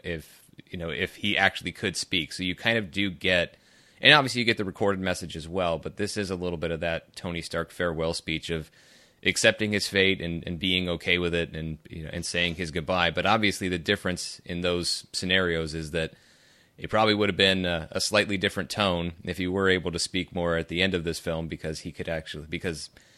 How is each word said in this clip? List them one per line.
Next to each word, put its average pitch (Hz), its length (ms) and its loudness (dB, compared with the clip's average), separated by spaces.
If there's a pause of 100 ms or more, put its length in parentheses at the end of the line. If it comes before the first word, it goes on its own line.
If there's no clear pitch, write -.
if, 85 380 -8 (280)
you 92 80 -8
know, 82 120 -6
if 90 260 -4
he 101 220 0
actually 92 340 2
could 95 240 -4
speak. - 380 -2
So - 80 -6
you 90 120 -2
kind 117 220 0
of 101 140 -2
do 98 200 0
get, 87 460 0 (460)
and 139 100 10
obviously 127 300 4
you - 20 2
get 113 140 2
the 107 60 0
recorded 95 360 0
message 90 360 -2
as 80 120 -10
well, 85 300 0
but - 180 -10
this 101 220 -4
is 95 120 -2
a 95 60 -4
little 87 220 -4
bit 82 120 -2
of 80 100 -4
that 82 360 -4
Tony 85 240 -6
Stark 82 300 -4
farewell 82 420 0
speech 82 380 -4
of 80 200 -4 (520)
accepting 107 500 4
his 104 160 0
fate 95 320 4
and, 85 260 -4
and 87 120 -4
being 90 320 0
okay 87 260 2
with 87 180 2
it 82 220 -2
and, 80 220 -6 (100)
you 82 140 -10
know, 76 100 -10
and 85 140 -6
saying 87 300 0
his 87 140 -4
goodbye. 85 400 0
But 85 140 0
obviously 101 440 2
the 90 100 0
difference 92 640 -2
in 87 160 -6
those 87 540 0
scenarios 87 600 2
is 78 180 -6
that 80 200 -2 (640)
it - 100 -10
probably 110 240 4
would 104 160 4
have 90 80 0
been 95 300 4
a, 85 240 -2
a - 100 -4
slightly 104 380 2
different 98 320 -2
tone 87 420 0 (100)
if 90 140 -6
he 92 100 -2
were 95 220 2
able 90 240 2
to 85 60 -2
speak - 360 -4
more 85 220 0
at 82 120 -2
the 85 120 0
end 95 140 4
of 85 100 0
this 82 140 -2
film, 82 280 -4
because 80 340 -6
he 80 120 -10
could - 160 -8
actually, 80 400 -6
because 82 400 -6 (300)